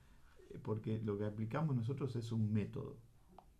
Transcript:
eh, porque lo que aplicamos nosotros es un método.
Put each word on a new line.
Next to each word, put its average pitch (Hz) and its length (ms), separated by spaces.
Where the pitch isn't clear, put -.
eh, - 120
porque 110 400
lo 104 160
que 104 60
aplicamos 113 500
nosotros 117 420
es 113 140
un 110 220
método. - 440